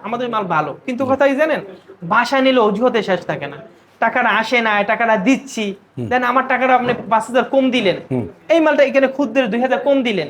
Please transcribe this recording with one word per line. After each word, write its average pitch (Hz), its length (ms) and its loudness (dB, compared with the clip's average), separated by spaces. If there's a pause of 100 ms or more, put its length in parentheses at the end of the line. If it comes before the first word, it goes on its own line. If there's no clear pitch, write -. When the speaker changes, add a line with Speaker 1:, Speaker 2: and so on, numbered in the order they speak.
Speaker 1:
আমাদের 240 260 -6
মাল 220 160 -4
ভালো। 156 320 -2 (100)
কিন্তু 262 200 -4
কথা 269 220 2
কি 269 80 0
জানেন, 294 240 0 (420)
বাসায় 233 400 0
নিলে 262 180 4
অজুহাতে 220 420 2
শেষ 185 240 -2
থাকে 143 200 -6
না, 139 100 -12 (420)
টাকাটা 233 300 0
আসে 226 320 0
না, 208 220 2
টাকাটা 220 340 2
দিচ্ছি, 208 580 -2 (240)
Speaker 2:
হুম। 123 100 -6
Speaker 1:
দেন 247 140 0
আমার 254 260 0
টাকাটা 254 260 2
আপনি 240 200 0 (160)
পাঁচ 220 180 2
হাজার 240 160 0
কম 262 260 2
দিলেন, 202 260 0 (140)
Speaker 2:
হুম। 120 180 -2 (200)
Speaker 1:
এই 320 120 4
মালটা 294 220 4
এখানে 269 260 2
খুদ্দের 262 420 -2
দুই 233 100 -2
হাজার 254 180 0
কম 277 240 2
দিলেন, 190 280 -2